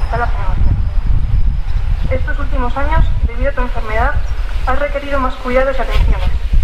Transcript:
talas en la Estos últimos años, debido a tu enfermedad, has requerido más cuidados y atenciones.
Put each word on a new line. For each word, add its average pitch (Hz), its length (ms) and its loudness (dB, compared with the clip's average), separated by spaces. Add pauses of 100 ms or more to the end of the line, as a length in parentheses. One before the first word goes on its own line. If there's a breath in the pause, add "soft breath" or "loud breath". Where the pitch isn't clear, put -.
talas 233 220 -2
en - 1800 2
la - 60 0
Estos - 240 -2
últimos 254 380 0
años, 285 280 2 (220)
debido 262 240 -2
a - 20 -4
tu 254 80 -4
enfermedad, 233 540 -2 (500)
has 262 140 0
requerido 285 400 -4
más 262 160 -2
cuidados 262 420 -2
y 240 40 0
atenciones. - 480 2 (340)